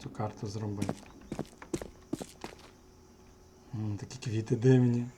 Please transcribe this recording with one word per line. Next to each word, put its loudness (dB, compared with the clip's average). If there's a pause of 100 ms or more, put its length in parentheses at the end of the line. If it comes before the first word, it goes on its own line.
цю -10
карту -6
зробити. -4 (2750)
М, -4
такі -12 (120)
квіти 0
дивні. 8 (120)